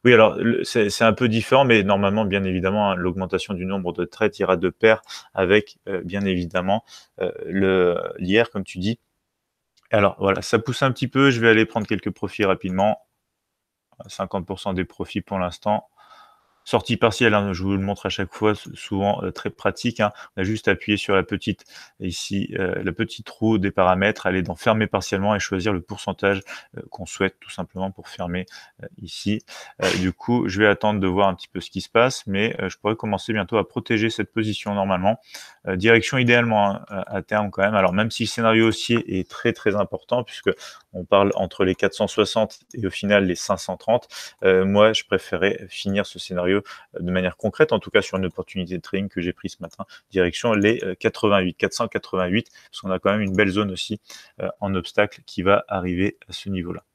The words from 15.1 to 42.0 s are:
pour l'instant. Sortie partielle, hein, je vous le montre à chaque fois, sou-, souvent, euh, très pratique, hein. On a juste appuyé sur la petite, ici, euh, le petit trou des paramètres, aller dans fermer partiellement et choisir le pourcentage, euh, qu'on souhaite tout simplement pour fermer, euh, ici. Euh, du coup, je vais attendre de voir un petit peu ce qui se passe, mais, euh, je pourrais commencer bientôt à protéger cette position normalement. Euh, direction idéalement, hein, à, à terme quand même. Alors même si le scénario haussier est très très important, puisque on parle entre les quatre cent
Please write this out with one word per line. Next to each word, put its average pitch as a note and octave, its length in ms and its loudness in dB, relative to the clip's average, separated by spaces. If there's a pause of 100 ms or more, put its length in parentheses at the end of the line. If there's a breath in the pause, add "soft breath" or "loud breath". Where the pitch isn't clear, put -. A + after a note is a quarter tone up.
pour G2 180 -8
l'instant. F#2 480 -2 (800 soft breath)
Sortie A2+ 320 0
partielle, A2+ 380 4
hein, G2+ 180 2
je F2+ 120 -6
vous G2 80 0
le G2 80 0
montre G2 260 -4
à - 20 -2
chaque F#2 240 -6
fois, G#2+ 220 2
sou-, - 220 -12
souvent, G2+ 480 -2
euh, F#2 80 -4
très - 180 -8
pratique, A2+ 480 -4
hein. G#2 140 0 (240 loud breath)
On G2 60 -2
a - 20 0
juste G#2+ 240 -2
appuyé G#2 280 0
sur G2 200 0
la F#2 80 4
petite, - 400 -6 (340 loud breath)
ici, G2 580 -6
euh, F#2+ 280 -2
le F#2+ 80 -2
petit A2 320 -6
trou A2 340 0
des F#2+ 140 0
paramètres, F#2+ 540 4
aller F#2 160 2
dans E2+ 120 -6
fermer A2 320 0
partiellement G2+ 480 -2
et G2+ 60 -2
choisir G2 320 -2
le F2+ 80 -2
pourcentage, G2 600 -2 (360 loud breath)
euh, - 120 -12
qu'on - 160 -14
souhaite - 360 -2
tout - 100 -20
simplement F#2+ 400 -8
pour - 180 -20
fermer, F2+ 380 -6 (340 loud breath)
euh, - 60 -16 (120)
ici. G#2 420 -6 (420 loud breath)
Euh, F#2 140 2
du F#2 160 0
coup, A#2+ 360 -2
je F#2+ 120 -4
vais G#2+ 80 8
attendre G#2 320 2
de F#2+ 80 0
voir F#2+ 180 2
un F#2+ 80 2
petit - 140 -16
peu - 100 -12
ce F2 100 -12
qui F#2+ 120 -8
se - 80 -14
passe, A#2+ 400 2
mais, G2+ 320 -2
euh, F#2+ 80 -4
je - 100 -10
pourrais G#2+ 160 -2
commencer G#2+ 380 -6
bientôt G#2+ 240 -2
à G2 100 2
protéger A#2 420 -2
cette A2 240 -4
position G#2+ 400 -4
normalement. G2 460 0 (480 loud breath)
Euh, G2 80 -2
direction A2+ 420 4
idéalement, A#2 600 2
hein, F#2 100 -14
à, G2+ 300 -8
à F#2 60 -4
terme G#2+ 280 -2
quand F#2+ 120 -2
même. G#2 120 2
Alors F#2+ 180 4
même A2 200 0
si - 120 -4
le G#2 40 -4
scénario A2+ 400 4
haussier A2 500 -2
est F2+ 100 -6
très - 240 -2
très G#2+ 220 -2
important, G#2 480 -4
puisque - 280 -4 (420 loud breath)
on F#2 120 -8
parle G2+ 300 4
entre F#2+ 300 -2
les F#2 100 2
quatre G2 200 0
cent G#2+ 120 0